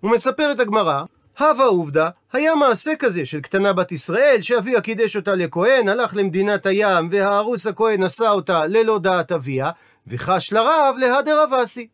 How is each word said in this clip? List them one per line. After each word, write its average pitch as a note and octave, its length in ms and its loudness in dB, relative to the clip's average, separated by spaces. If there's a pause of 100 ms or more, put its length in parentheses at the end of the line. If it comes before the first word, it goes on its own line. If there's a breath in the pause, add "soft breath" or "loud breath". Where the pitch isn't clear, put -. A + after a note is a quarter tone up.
ומספרת C4 580 0
הגמרא, G3+ 420 0 (360)
הווה C#4 260 2
עובדא, D#3+ 440 2 (240)
היה D4+ 220 0
מעשה C#4+ 400 2
כזה F3+ 320 -2
של D3 140 -8
קטנה G3 320 0
בת F3+ 200 -2
ישראל, A#3 480 2
שאביה A#3 400 0
קידש A3 360 -2
אותה G3+ 180 -2
לכהן, F#3+ 540 2
הלך G#3+ 280 -2
למדינת G3 500 -2
הים, F#3+ 460 2
והארוס G3+ 540 0
הכהן G#3+ 360 0
נשא G#3+ 260 0
אותה F3+ 380 0
ללא A3 320 2
דעת F3+ 340 0
אביה, C#3 380 -4 (360 soft breath)
וחש F3 460 -4
לרב C4+ 460 2
להדר C4 440 2
רב C4+ 200 0
אסי. A#3+ 320 -6